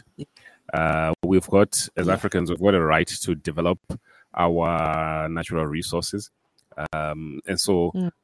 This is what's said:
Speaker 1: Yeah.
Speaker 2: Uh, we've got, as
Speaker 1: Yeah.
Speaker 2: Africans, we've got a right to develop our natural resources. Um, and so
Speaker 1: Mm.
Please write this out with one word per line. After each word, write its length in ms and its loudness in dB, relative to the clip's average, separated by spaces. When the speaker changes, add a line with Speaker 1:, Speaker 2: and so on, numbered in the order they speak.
Speaker 1:
Yeah. 100 -12
Speaker 2:
Uh, 400 0
we've 240 4
got, 480 4
as 100 0
Speaker 1:
Yeah. 80 4
Speaker 2:
Africans, 340 -2
we've 120 -4
got 140 6
a 80 4
right 240 4
to 280 -4
develop 440 -2
our 920 0
natural 380 -2
resources. 640 -6
Um, 520 -6
and 140 -2
so 340 2
Speaker 1:
Mm. 160 -2